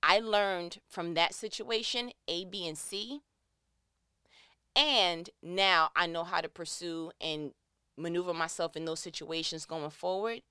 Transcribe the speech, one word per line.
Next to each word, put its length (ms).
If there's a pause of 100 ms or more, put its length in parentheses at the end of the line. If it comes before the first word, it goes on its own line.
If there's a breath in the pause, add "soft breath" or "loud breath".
I 160
learned 680
from 260
that 200
situation 800 (160)
A, 160
B, 240
and 100
C, 440 (1500 soft breath)
and 540 (120)
now 540
I 120
know 160
how 180
to 80
pursue 640 (100)
and 320 (420)
maneuver 380
myself 420
in 100
those 140
situations 680
going 260
forward 600